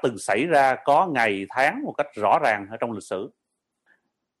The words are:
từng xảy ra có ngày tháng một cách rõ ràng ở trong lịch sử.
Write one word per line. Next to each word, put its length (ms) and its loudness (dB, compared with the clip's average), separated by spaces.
từng 160 -2
xảy 280 -2
ra 380 4
có 220 4
ngày 440 0
tháng 340 -2
một 80 -8
cách 220 -4
rõ 280 2
ràng 280 0
ở 60 -12
trong 160 -6
lịch 100 -10
sử. 280 -8